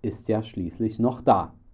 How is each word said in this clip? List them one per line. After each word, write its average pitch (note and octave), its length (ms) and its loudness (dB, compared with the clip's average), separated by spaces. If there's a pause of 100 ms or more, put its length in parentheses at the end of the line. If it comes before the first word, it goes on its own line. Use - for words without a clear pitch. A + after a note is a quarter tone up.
ist - 280 -6
ja A2 120 2
schließlich G#2+ 580 -4
noch B2 220 0
da. F2+ 320 4 (200)